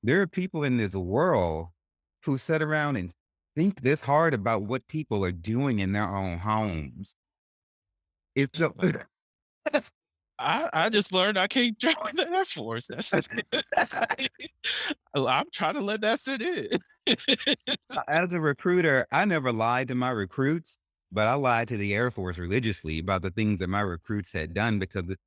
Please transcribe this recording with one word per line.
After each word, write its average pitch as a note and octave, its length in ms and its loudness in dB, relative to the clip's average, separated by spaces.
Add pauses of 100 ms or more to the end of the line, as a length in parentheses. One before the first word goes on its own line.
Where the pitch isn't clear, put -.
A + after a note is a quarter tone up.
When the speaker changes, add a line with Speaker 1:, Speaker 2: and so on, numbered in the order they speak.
Speaker 1:
There C#3+ 200 4
are F#3 40 2
people F3 380 -4
in B2+ 140 2
this G2+ 160 0
world F#2 720 0 (560)
who C3+ 140 0
sit D#3+ 240 0
around D3+ 340 0
and E2+ 160 -6 (440)
think F#3 260 2
this C#3+ 200 2
hard D3+ 320 4
about G#2+ 280 0
what B2 260 -6
people A#2 360 -2
are F2+ 80 0
doing A2 480 0
in F#2+ 120 0
their G2+ 220 -2
own F#2 240 -4
homes. F#2 760 -4 (1200)
If C3+ 200 2
so D#3+ 240 0
<laughs> - 1040 -4 (540)
Speaker 2:
I, F3+ 340 0
I E3 160 2
just G#3 240 0
learned F#3+ 260 2
I F#3+ 80 4
can't A#3+ 320 2
<laughs> - 0 -
join D#4+ 160 2 (200)
the E4+ 140 0
Air F#4 160 0
Force. A2+ 440 -6
That's, - 240 -6
<laughs> - 2000 -4
I'm C3+ 380 2
trying E3 220 -2
to D4 60 -4
let G#3 220 -2
that A3 180 0
sit C4+ 220 -6
in. C4 260 -4 (380)
<laughs> A3 100 4 (800)
Speaker 1:
Uh, D3 120 -2
as E3+ 240 2
a F3 80 0
recruiter, D#3 720 4
I E3+ 140 4
never D3+ 260 2
lied A#2+ 360 2
to C3 60 -4
my B2 160 0
recruits, C3+ 640 -2 (360)
but G#2+ 160 2
I B2 60 4
lied A#2+ 340 2
to A#2+ 80 -4
the G2+ 180 0
Air A#2+ 160 2
Force F2+ 280 -6
religiously F#2 600 0
about F2+ 240 0
the F#2 80 -2
things G#2+ 300 0
that F2+ 80 -4
my G2+ 140 0
recruits G2 500 -6
had E2 220 -4
done G#2+ 260 0
because F#2 340 -4 (120)